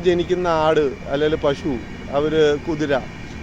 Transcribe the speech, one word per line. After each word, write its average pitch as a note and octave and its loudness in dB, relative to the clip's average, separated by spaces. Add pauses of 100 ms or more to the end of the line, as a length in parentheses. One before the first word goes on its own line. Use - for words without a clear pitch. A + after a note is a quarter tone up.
ജനിക്കുന്ന F3 0 (180)
ആട്, D#3 4 (280)
അല്ലെങ്കിൽ D3+ 0
പശു, C#3+ 0 (440)
അവർ D3+ 2 (340)
കുതിര, D3 0 (480)